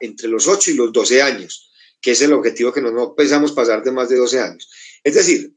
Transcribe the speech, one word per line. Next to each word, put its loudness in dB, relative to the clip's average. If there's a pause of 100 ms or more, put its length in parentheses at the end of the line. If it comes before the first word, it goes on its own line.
entre -10
los -2
ocho 0
y -2
los 0
doce 2
años, -6 (300)
que -2
es 2
el 4
objetivo 0
que -6
no, -4
no -4
pensamos 2
pasar 0
de -2
más -4
de 0
doce 2
años. -8 (360)
Es 2
decir, 2